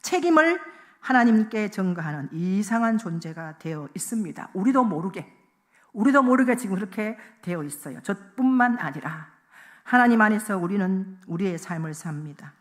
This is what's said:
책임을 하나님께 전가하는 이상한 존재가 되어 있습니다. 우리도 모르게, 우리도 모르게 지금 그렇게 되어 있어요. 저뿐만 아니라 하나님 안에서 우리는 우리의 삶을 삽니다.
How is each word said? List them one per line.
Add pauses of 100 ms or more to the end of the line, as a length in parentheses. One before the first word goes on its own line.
책임을 (420)
하나님께
전가하는
이상한
존재가
되어
있습니다.
우리도
모르게, (600)
우리도
모르게
지금
그렇게 (240)
되어
있어요.
저뿐만
아니라 (560)
하나님
안에서
우리는
우리의
삶을
삽니다.